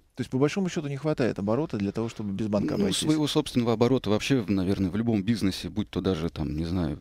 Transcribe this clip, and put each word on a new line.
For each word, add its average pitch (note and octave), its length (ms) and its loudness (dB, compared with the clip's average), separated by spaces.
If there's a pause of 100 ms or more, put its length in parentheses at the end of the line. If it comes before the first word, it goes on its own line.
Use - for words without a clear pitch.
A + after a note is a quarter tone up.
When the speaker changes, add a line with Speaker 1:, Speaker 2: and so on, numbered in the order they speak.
(160)
Speaker 1:
То - 60 -4
есть, A#2 100 -8
по C3 80 0
большому E3 280 2
счету, E3 200 -4
не C#3+ 100 -6
хватает C#3 400 0
оборота A2 400 0
для G2 140 0
того, A2+ 180 -2
чтобы G#2 240 -6
без G#2 140 -2
банка G2+ 280 0
Speaker 2:
Ну, - 100 2
Speaker 1:
обойтись? - 160 0
Speaker 2:
своего D3+ 260 2
собственного B2 460 0
оборота A#2+ 360 2
вообще, A2 320 2
в, F#2 80 -2
наверное, F#2+ 400 2
в E2 60 -4
любом A2 260 2
бизнесе, F#2+ 480 0
будь G2 220 -6
то F2+ 100 -2
даже, E2+ 300 0
там, D2 260 -4
не E2 80 -2
знаю, E2 360 -2